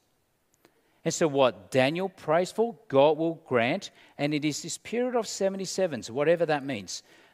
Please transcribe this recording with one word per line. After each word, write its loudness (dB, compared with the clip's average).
And -2
so 2
what 2
Daniel 0
prays -2
for, -2
God 6
will -2
grant, 0
and 0
it -2
is -2
this -10
period -4
of -2
seventy-sevens, -4
whatever 2
that -2
means. -8